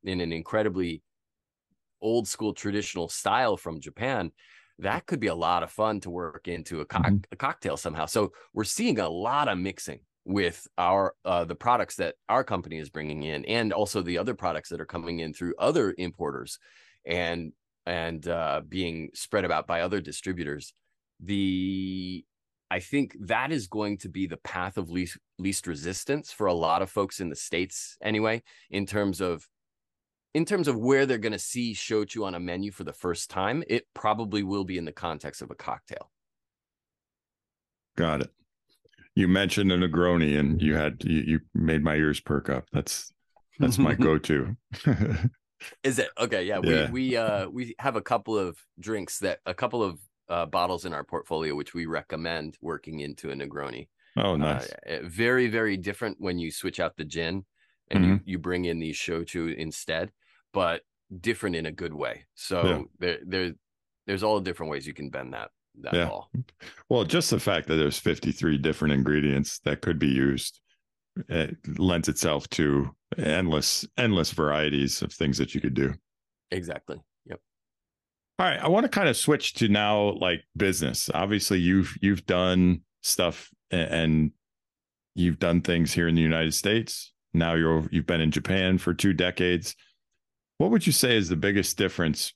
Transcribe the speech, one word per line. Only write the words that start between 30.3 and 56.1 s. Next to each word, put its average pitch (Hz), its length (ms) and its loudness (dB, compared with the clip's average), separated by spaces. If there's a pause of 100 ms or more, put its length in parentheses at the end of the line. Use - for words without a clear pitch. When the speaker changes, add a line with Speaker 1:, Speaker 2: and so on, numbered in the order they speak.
Speaker 1:
in 160 120 0
terms 180 220 0
of 127 100 2
where 135 300 4
they're 127 120 2
gonna 107 200 -2
see 120 360 -4
shochu 107 500 -2
on 95 100 -4
a 87 60 -6
menu 90 320 -4
for 98 100 -14
the 76 100 -8
first - 380 -4
time. 110 380 0
It - 260 0
probably 107 480 0
will 98 220 -2
be 90 140 -6
in 85 60 -6
the 76 80 -8
context 76 500 -8
of 67 100 -14
a - 20 -12
cocktail. - 560 -10 (1900)
Speaker 2:
Got 78 260 2
it. - 80 -4 (840)
You 95 140 6
mentioned 98 420 4
a 90 80 4
Negroni, 85 580 4
and 76 240 2
you 76 140 4
had, 76 300 0
you, 78 160 2
you 78 200 2 (140)
made 80 300 2
my 78 100 2
ears 76 240 2
perk 69 320 -2
up. 65 220 -2
That's, - 400 -4 (480)
that's 123 180 4
my 76 160 4
Speaker 1:
<laughs> - 0 -
Speaker 2:
go-to. 78 600 2 (280)
<laughs> 107 460 2 (540)
Speaker 1:
Is 135 160 2
it? - 80 -2 (100)
Okay, 110 260 0
yeah. 101 200 0
Speaker 2:
Yeah. 80 260 4
Speaker 1:
We, 131 200 -2
we, 120 60 0
uh, 104 320 0
we 117 300 -8
have 127 160 -2
a 104 80 -2
couple 113 340 0
of 90 220 -2 (220)
drinks 101 400 -6
that, 92 260 -2
a 92 80 -4
couple 117 300 -2
of, 87 160 -4 (280)
uh, 85 180 -2
bottles 90 380 0
in 85 80 -8
our 71 120 -6
portfolio, 80 500 -4
which 71 200 -8
we 85 120 -4
recommend 80 720 -6
working 78 400 -8
into 73 300 -10
a 65 40 -6
Negroni. 71 540 -10 (280)
Speaker 2:
Oh, 101 160 2
Speaker 1:
Uh, 82 60 2
Speaker 2:
nice. 71 320 0 (160)
Speaker 1:
eh, 73 180 -6
very, 117 440 2
very 107 280 0
different 98 420 -6